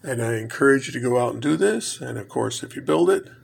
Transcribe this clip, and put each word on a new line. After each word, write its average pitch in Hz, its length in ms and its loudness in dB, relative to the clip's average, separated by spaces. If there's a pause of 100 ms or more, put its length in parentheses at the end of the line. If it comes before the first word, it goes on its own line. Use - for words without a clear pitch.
And 123 180 -4
I 117 140 0
encourage 135 520 2
you - 60 -10
to 131 60 -6
go 123 180 2
out 120 160 0
and 117 80 -8
do 147 160 0
this. 214 420 -2
And 123 180 -8
of - 120 -10
course, 117 340 -4
if - 120 -14
you - 60 -10
build 160 280 4
it - 200 0 (140)